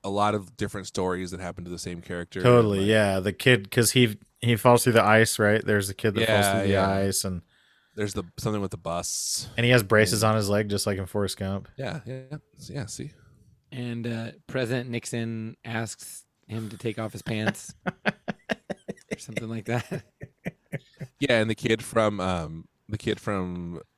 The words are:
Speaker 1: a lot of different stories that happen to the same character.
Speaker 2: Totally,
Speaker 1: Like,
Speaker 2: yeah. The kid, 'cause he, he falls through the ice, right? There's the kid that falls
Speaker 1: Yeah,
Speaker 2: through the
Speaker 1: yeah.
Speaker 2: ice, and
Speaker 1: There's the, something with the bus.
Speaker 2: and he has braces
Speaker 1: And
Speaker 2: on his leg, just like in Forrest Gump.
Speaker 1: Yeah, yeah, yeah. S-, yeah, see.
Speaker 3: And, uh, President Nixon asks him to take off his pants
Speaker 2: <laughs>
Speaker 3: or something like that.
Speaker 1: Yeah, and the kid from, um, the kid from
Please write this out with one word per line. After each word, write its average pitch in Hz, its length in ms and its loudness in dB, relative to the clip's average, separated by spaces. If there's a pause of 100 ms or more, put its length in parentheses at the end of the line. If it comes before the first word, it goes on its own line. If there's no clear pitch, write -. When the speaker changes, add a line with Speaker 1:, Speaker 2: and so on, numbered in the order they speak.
Speaker 1:
a 98 60 -6
lot 104 240 2
of 98 220 -6
different 98 300 -6
stories 92 440 -2
that 90 100 -10
happen 87 240 -8
to 87 60 -12
the 85 80 -8
same 87 240 -10
character. 90 400 -8
Speaker 2:
Totally, 113 380 6
Speaker 1:
Like, 101 80 2
Speaker 2:
yeah. 104 320 4
The 95 120 -2
kid, 110 380 2
'cause 117 220 2
he, 117 260 4 (220)
he 117 160 2
falls 120 280 6
through 123 80 4
the 110 120 8
ice, 110 340 6
right? 107 260 4
There's 101 240 0
the 98 60 -6
kid 107 200 0
that 110 120 2
falls 107 180 4
Speaker 1:
Yeah, 98 80 4
Speaker 2:
through 98 160 2
the 98 60 2
Speaker 1:
yeah. 95 140 2
Speaker 2:
ice, 98 360 0
and 92 180 -6 (540)
Speaker 1:
There's 110 180 -4
the, 101 100 -4 (140)
something 107 240 -2
with 95 100 -4
the - 40 -12
bus. - 800 -6
Speaker 2:
and 117 80 2
he 120 80 4
has 120 100 8
braces 107 400 4
Speaker 1:
And 110 80 4
Speaker 2:
on 110 60 2
his 104 120 0
leg, 104 200 2
just 101 180 -2
like 98 120 0
in 95 80 -4
Forrest 101 320 -4
Gump. 98 380 -6
Speaker 1:
Yeah, 135 300 -8
yeah, 131 140 -10 (100)
yeah. 151 80 -12 (200)
S-, 120 120 -18
yeah, 131 160 -8
see. - 240 -12 (640)
Speaker 3:
And, 120 340 -8
uh, 113 240 -6 (160)
President 127 440 -4
Nixon 113 760 -6
asks - 600 -8 (220)
him 110 220 -8
to 107 100 -14
take 113 200 -6
off 110 140 -6
his - 100 -14
pants 110 520 -4 (100)
Speaker 2:
<laughs> - 220 -6
Speaker 3:
or - 1120 -10
something 110 300 -10
like 113 180 -8
that. - 380 -4 (1120)
Speaker 1:
Yeah, 127 220 2
and 110 100 0
the 110 40 0
kid 110 280 0
from, 107 380 0
um, 85 480 -4 (200)
the 107 100 -6
kid - 200 -2
from 87 640 -6 (180)